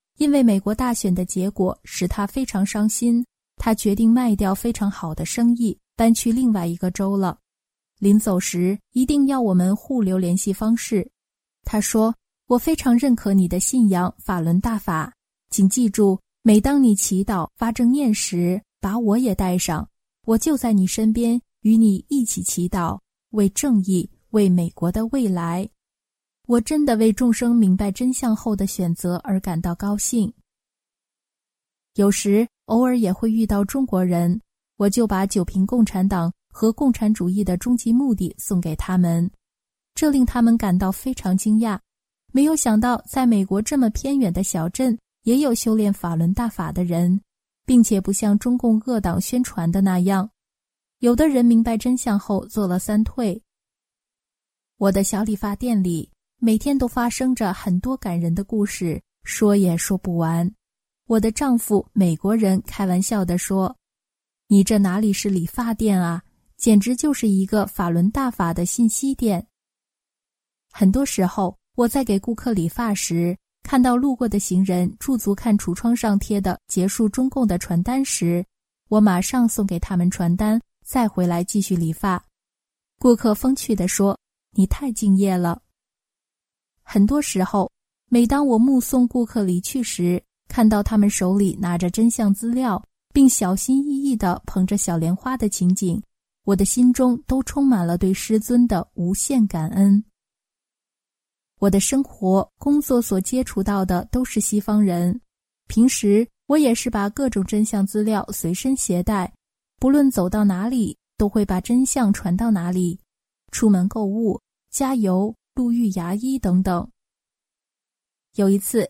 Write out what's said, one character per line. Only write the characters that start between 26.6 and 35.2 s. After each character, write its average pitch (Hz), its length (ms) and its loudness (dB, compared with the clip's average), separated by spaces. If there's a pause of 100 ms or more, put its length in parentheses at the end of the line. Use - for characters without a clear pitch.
真 294 240 0
的 247 120 2
为 220 160 4
众 233 200 2
生 240 240 0
明 190 200 4
白 202 140 -2
真 247 220 -2
相 226 240 -2
后 214 180 -4
的 196 120 -2
选 175 280 -2
择 175 300 -4
而 190 160 -2
感 170 200 -6
到 170 140 -4
高 202 240 -4
兴。 220 340 -2 (1600)
有 202 140 2
时 208 380 2 (200)
偶 233 180 2
尔 254 120 0
也 202 160 0
会 226 180 -2
遇 220 140 0
到 202 200 0
中 269 200 -2
国 185 200 0
人， 175 360 0 (360)
我 202 120 2
就 226 180 0
把 196 200 0